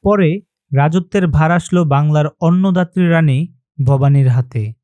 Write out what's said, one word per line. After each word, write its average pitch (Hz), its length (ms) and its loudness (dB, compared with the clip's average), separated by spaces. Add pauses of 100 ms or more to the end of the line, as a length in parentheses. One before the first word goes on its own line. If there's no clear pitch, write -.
পরে 196 240 2 (440)
রাজত্বের 165 540 -2
ভার 156 260 0
আসলো 175 320 -2
বাংলার 151 420 0 (140)
অন্নদাত্রী 180 680 0
রানী 160 300 2 (400)
ভবানীর 139 500 2
হাতে। 123 340 -2 (220)